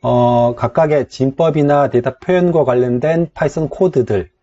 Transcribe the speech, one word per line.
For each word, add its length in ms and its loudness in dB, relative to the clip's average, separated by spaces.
어, 540 2
각각의 540 0
진법이나 800 0
데이터 300 -2
표현과 440 0
관련된 720 0
파이썬 360 -4
코드들 600 -2